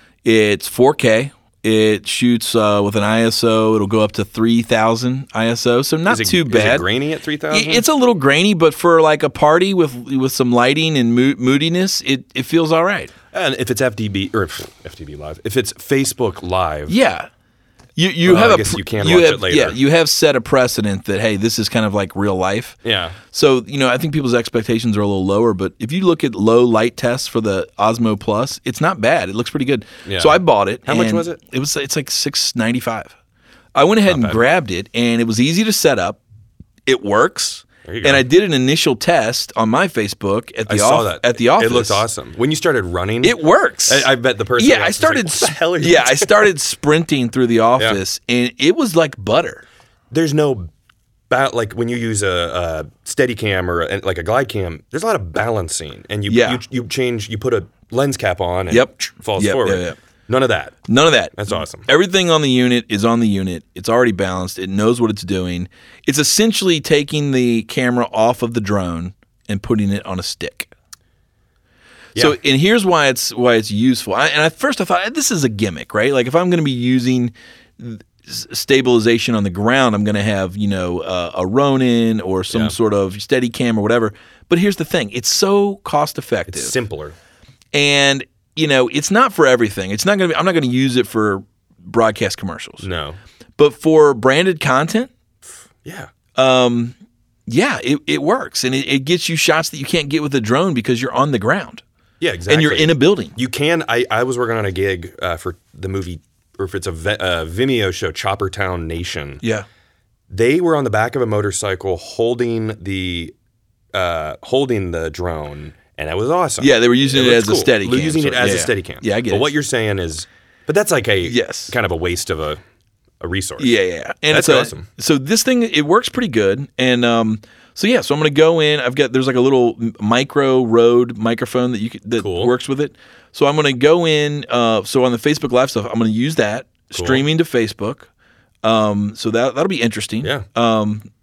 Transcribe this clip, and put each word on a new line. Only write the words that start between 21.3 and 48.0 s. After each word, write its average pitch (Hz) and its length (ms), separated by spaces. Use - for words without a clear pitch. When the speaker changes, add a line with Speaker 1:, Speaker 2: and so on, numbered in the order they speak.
Speaker 1:
this 107 240
is 101 80
kind 110 180
of 98 80
like 98 220
real 101 180
life. 95 480
Speaker 2:
Yeah. 92 300
Speaker 1:
So, 131 380
you 139 100
know, 131 100
I 127 100
think 151 140
people's 135 220
expectations 117 640
are 104 40
a 101 60
little 95 180
lower, 104 300
but 92 240
if 113 140
you 190 120
look 165 200
at 127 100
low 113 300
light 117 320
tests 123 320
for 117 120
the 98 280
Osmo 110 400
Plus, 110 460
it's - 160
not 160 200
bad. 117 280
It 98 80
looks 120 140
pretty 139 160
good. 127 180
Speaker 2:
Yeah. 95 100
Speaker 1:
So 85 100
I 156 100
bought 117 300
it, 113 160
Speaker 2:
How 135 120
much 113 100
Speaker 1:
and 107 100
Speaker 2:
was 165 120
it? - 120
Speaker 1:
it 131 80
was, 143 160
it's 139 180
like 143 160
six - 460
ninety-five. 117 580
I 143 80
went 214 160
ahead 196 100
Speaker 2:
Not 170 60
Speaker 1:
and 123 80
Speaker 2:
bad. 95 80
Speaker 1:
grabbed 123 400
it, 92 200
and 117 280
it 117 80
was 110 120
easy 165 220
to 214 100
set 131 280
up. 92 180
It 131 180
works. 110 560
Speaker 2:
There 123 100
you 117 40
go. 120 80
Speaker 1:
And 139 80
I 135 60
did 147 200
an 175 120
initial 135 420
test 123 600
on 113 120
my 156 200
Facebook 101 720
at 110 100
the 104 80
Speaker 2:
I - 20
saw 107 220
Speaker 1:
off-, - 40
Speaker 2:
that. 90 180
Speaker 1:
at 120 140
the 117 140
office. 220 200
Speaker 2:
It 123 40
looked 117 160
awesome. 101 480
When 123 100
you 156 80
started 143 260
running, 95 440
Speaker 1:
It 202 180
works. - 480
Speaker 2:
I, 135 200
I - 20
bet 120 240
the - 80
person 123 240
Speaker 1:
Yeah, 226 60
I 175 80
Speaker 2:
next 185 160
to - 20
you 311 40
Speaker 1:
started 294 180
Speaker 2:
was - 180
like, - 80
"What 151 40
the - 40
hell 170 160
are 170 40
you 151 140
Speaker 1:
yeah, 151 80
I 123 60
Speaker 2:
doing?" 131 100
Speaker 1:
started 208 460
sprinting 147 680
through 127 200
the 117 80
Speaker 2:
Yeah. 113 80
Speaker 1:
office, 107 600